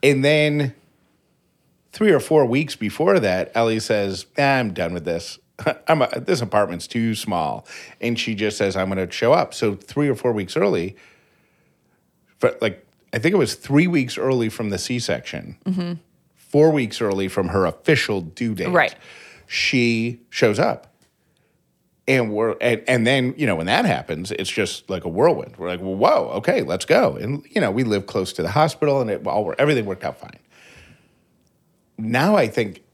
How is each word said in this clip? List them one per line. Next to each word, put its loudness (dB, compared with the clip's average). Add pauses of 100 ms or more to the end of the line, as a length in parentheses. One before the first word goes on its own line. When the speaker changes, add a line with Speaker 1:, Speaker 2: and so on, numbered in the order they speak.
Speaker 1:
And 4
then 2 (1160)
three 2
or 6
four 4
weeks -2
before 0
that, 0
Ellie 2
says, -2 (120)
"Ah, 2
I'm -2
done -4
with -8
this. -6 (260)
<laughs> -4
I'm 4
a, 0
this 0
apartment's -2
too -2
small." -4 (320)
And -2
she -4
just -2
says, 0
"I'm 0
gonna -2
show 2
up." 0
So -2
three -4
or 0
four -2
weeks -4
early, 0 (1400)
but, 0
like, -4 (280)
I -4
think 2
it 4
was 2
three 2
weeks 0
early 0
from -6
the -2
C-section, -6
Speaker 2:
Mm-hmm. -4 (420)
Speaker 1:
four 4
weeks -2
early 0
from -2
her 2
official 0
due -6
date. -4
Speaker 2:
Right. 2 (540)
Speaker 1:
She 0 (100)
shows 2
up. -2 (1160)
And 2
we're, 0
and, 0
and 2
then, 2
you 0
know, 2
when -2
that 2
happens, -2
it's -6
just -4
like -6
a -4
whirlwind. 0
We're -8
like, -6
"Well, -6
whoa, 2
okay, 0
let's -4
go." 4
And, -6
you -2
know, 2
we 0
live 0
close -2
to -6
the -2
hospital 2
and -2
it -4
all, -2
everything 2
worked -8
out -8
fine. -20 (1600)
Now 2
I 4
think -4 (100)